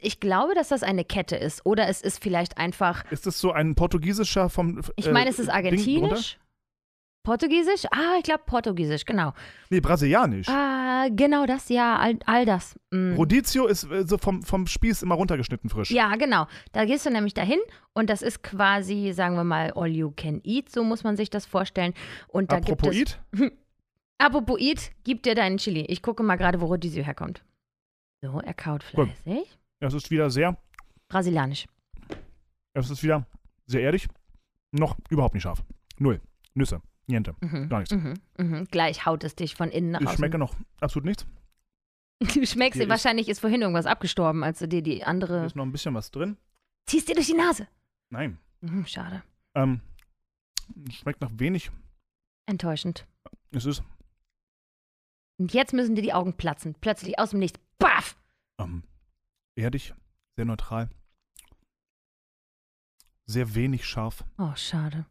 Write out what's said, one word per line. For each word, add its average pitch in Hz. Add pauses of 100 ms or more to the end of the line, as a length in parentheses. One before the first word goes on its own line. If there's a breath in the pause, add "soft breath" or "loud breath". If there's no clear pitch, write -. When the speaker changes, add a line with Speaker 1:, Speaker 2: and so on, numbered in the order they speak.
Speaker 1:
ich -
glaube, 202
dass 330
das 262
eine 190
Kette 180
ist. -
Oder 208
es 190
ist -
vielleicht 180
einfach 175
Speaker 2:
Ist 147
das 180
so 185
ein 156
portugiesischer 180
vom, 170 (140)
Speaker 1:
Ich 202
Speaker 2:
äh, 156
Speaker 1:
meine, 247
es -
ist 220
Speaker 2:
Ding -
Speaker 1:
argentinisch. 208
Speaker 2:
drunter? 220 (840)
Speaker 1:
Portugiesisch? 330
Ah, 339
ich 330
glaub, 311
portugiesisch, 170
genau. 175 (360 loud breath)
Speaker 2:
Nee, 185
brasilianisch. 147
Speaker 1:
Ah, 262
genau 285
das, 247
ja, 240
all, 226
all 240
das. 190 (140)
Mm. 185
Speaker 2:
Rodizio 226
ist, 190
äh, 185
so 190
vom, 190
vom 185
Spieß -
immer 180
runtergeschnitten 147
frisch. 107
Speaker 1:
Ja, 220
genau. 226 (260 loud breath)
Da 220
gehst 269
du 294
nämlich 208
dahin 247 (340 loud breath)
und 220
das 208
ist -
quasi, 196
sagen 180
wir 170
mal, 160
all 170
you 160
can 151
eat, 240
so 233
muss 220
man 208
sich 208
das 208
vorstellen. 180 (340 loud breath)
Und 190
da 180
Speaker 2:
Apropos 160
Speaker 1:
gibt 226 (120)
es 196
Speaker 2:
eat? 277 (300)
Speaker 1:
<laughs> -
Apropos 262
eat, 277 (120)
gib 240
dir 233
deinen 196
Chili. 170
Ich 175
gucke 233
mal 196
gerade, 180
wo 170
Rodizio 165
herkommt. - (800)
So, 135
er 165
kaut 151 (100)
Speaker 2:
Gut. 143 (160)
Speaker 1:
fleißig. 240 (220)
Speaker 2:
Das 135
ist 147
wieder 156
sehr 160 (520)
Speaker 1:
Brasilianisch. 160 (1040)
Speaker 2:
Es 131
ist 139
wieder 156 (400)
sehr 120
erdig. 160 (640)
Noch 151 (120)
überhaupt 143
nicht 85
scharf. - (360)
Null. 131 (340)
Nüsse. 131 (260)
Niente. 107
Speaker 1:
Mhm. 151
Speaker 2:
Gar 202
nichts. 190
Speaker 1:
Mhm. 156 (240)
Mhm. 170
Gleich 165
haut 160
es 151
dich 165
von 170
innen 170
nach 170
Speaker 2:
Ich 139
Speaker 1:
außen. -
Speaker 2:
schmecke 156
noch 139 (240)
absolut 147
nichts. 208 (960)
Speaker 1:
<laughs> 196
Du 269
schmeckst, 247
Speaker 2:
Hier 247
Speaker 1:
dir -
Speaker 2:
ist 208
Speaker 1:
wahrscheinlich 226
ist 208
vorhin 226
irgendwas 170
abgestorben, 160
als 165
du 175
dir 170
die 151
andere 175
Speaker 2:
Hier 165
ist 165
noch 135
ein 131
bisschen 143
was 113
drin. 185 (480)
Speaker 1:
Ziehst -
dir 330
durch 320
die 320
Nase? 330 (420)
Speaker 2:
Nein. 117 (240)
Speaker 1:
Mhm, 175
schade. - (320)
Speaker 2:
Ähm, 131 (1080)
schmeckt -
nach 123
wenig. 156 (760)
Speaker 1:
Enttäuschend. 175 (460)
Speaker 2:
Es 123
ist 143 (1500)
Speaker 1:
Und 180
jetzt 262
müssen 240
dir 214
die 214
Augen 180
platzen. 156
Plötzlich 196
aus 226
dem 202
Nichts. 185 (180)
Baff! - (460)
Speaker 2:
ähm, 85 (760)
erdig, 123 (440)
sehr 117
neutral. 113 (2250)
Sehr 110
wenig 123
scharf. - (140)
Speaker 1:
Oh, 170
schade. 156